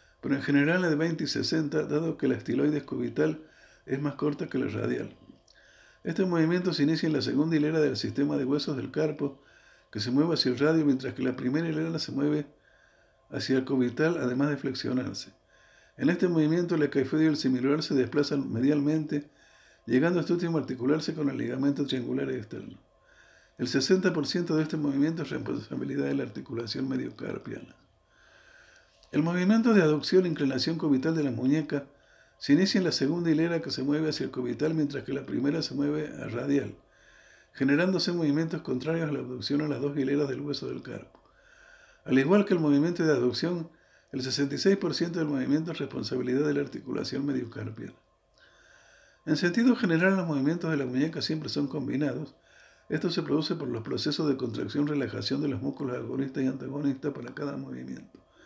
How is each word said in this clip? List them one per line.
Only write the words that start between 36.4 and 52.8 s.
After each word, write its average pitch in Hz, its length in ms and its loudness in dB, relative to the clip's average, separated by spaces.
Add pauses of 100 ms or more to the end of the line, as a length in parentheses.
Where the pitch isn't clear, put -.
generándose 170 580 2
movimientos 160 500 0
contrarios 151 480 -2
a 143 40 -4
la 131 60 -2
abducción 127 420 -4
a 156 60 -2
las 127 140 -2
dos 143 160 -2
hileras 143 300 0
del 131 140 -4
hueso 143 260 -6
del 127 140 -8
carpo. - 400 -14 (840)
Al 127 120 4
igual 185 280 6
que - 80 2
el 175 60 4
movimiento 160 460 4
de 156 60 4
aducción, 151 580 0 (420)
el 131 120 -6
sesenta 139 320 -2
y - 20 -4
seis 196 200 4
por 170 160 -2
ciento 170 260 -2
del 156 80 -2
movimiento 147 460 0
es - 40 -10
responsabilidad 127 720 -2
de 147 80 2
la 143 60 0
articulación - 640 -6
mediocarpiana. 110 720 -6 (1300)
En 151 120 2
sentido 226 400 4
general, 185 400 4
los 175 100 -2
movimientos 160 420 0
de 160 60 0
la 139 100 0
muñeca 139 360 -2
siempre 156 260 -4
son 143 200 -2
combinados. 135 680 -4 (540)